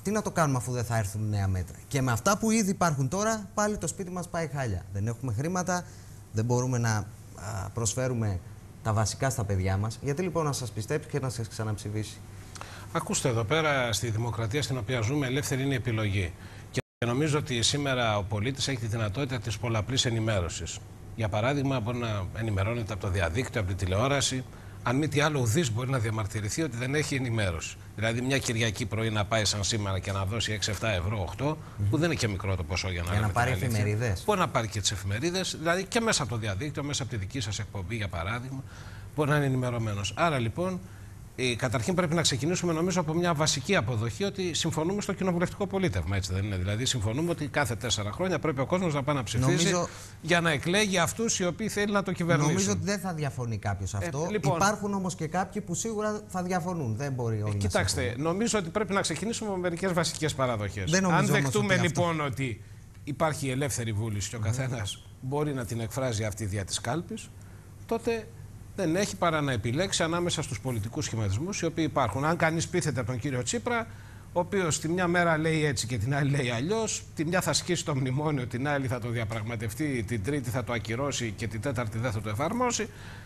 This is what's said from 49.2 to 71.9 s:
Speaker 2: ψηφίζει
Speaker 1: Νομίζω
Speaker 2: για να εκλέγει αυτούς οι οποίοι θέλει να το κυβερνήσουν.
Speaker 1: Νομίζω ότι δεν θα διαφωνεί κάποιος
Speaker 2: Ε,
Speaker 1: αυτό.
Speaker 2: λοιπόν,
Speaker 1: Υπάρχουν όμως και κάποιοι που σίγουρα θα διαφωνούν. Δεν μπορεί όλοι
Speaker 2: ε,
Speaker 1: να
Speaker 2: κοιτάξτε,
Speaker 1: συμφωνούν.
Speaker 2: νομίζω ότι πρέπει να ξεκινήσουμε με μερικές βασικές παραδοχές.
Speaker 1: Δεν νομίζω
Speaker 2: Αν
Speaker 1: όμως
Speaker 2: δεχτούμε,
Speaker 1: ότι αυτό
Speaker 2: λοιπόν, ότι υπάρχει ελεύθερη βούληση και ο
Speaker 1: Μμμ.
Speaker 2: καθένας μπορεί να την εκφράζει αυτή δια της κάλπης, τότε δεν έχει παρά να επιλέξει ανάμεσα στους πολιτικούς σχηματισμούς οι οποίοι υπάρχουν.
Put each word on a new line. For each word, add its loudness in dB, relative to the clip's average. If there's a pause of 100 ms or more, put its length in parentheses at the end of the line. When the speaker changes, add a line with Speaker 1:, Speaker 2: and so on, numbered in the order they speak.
Speaker 2:
ψηφίζει 2
Speaker 1:
Νομίζω 4 (320)
Speaker 2:
για 4
να 4
εκλέγει 4
αυτούς 2
οι 2
οποίοι 0
θέλει 2
να 4
το -2
κυβερνήσουν. 4
Speaker 1:
Νομίζω 2
ότι 0
δεν 0
θα -4
διαφωνεί -2
κάποιος -2
Speaker 2:
Ε, -2
Speaker 1:
αυτό. -2
Speaker 2:
λοιπόν, 2
Speaker 1:
Υπάρχουν 2
όμως 0
και -4
κάποιοι -2
που -6
σίγουρα -2
θα -4
διαφωνούν. 0
Δεν -2
μπορεί 0
όλοι 0
Speaker 2:
ε, 0
Speaker 1:
να 0
Speaker 2:
κοιτάξτε, 2
Speaker 1:
συμφωνούν. 0
Speaker 2:
νομίζω 2
ότι -2
πρέπει -2
να 4
ξεκινήσουμε -2
με -2
μερικές 0
βασικές 0
παραδοχές. 0
Speaker 1:
Δεν 4
νομίζω 6
Speaker 2:
Αν 2
Speaker 1:
όμως 6
Speaker 2:
δεχτούμε, 4
Speaker 1:
ότι 4
αυτό 2
Speaker 2:
λοιπόν, 2
ότι -2 (420)
υπάρχει 0
ελεύθερη 0
βούληση -2
και -8
ο -6
Speaker 1:
Μμμ. -2
Speaker 2:
καθένας -2 (180)
μπορεί 0
να -2
την -4
εκφράζει 0
αυτή -2
δια -2
της -4
κάλπης, -4 (560)
τότε -2 (480)
δεν 2
έχει 0
παρά 4
να 2
επιλέξει 0
ανάμεσα 0
στους -4
πολιτικούς -2
σχηματισμούς 0
οι 0
οποίοι 0
υπάρχουν. 2